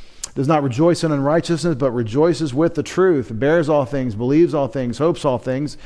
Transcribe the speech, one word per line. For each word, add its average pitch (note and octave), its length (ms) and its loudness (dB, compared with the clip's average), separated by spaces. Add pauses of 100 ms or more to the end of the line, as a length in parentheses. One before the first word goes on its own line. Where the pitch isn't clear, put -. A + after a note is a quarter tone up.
(340)
Does C3 140 -2
not D3+ 140 2
rejoice C#3 400 2
in D#3+ 100 0
unrighteousness, D#3 640 0
but C3 160 0
rejoices C3+ 600 0
with D#3+ 220 2
the D3 80 -2
truth, F3 500 0
bears C#3+ 380 2
all D3 160 2
things, B2+ 280 -4
believes C3+ 380 2
all C#3+ 160 0
things, A#2+ 300 -4
hopes D#3+ 260 0
all B2+ 140 0
things, C3+ 480 -4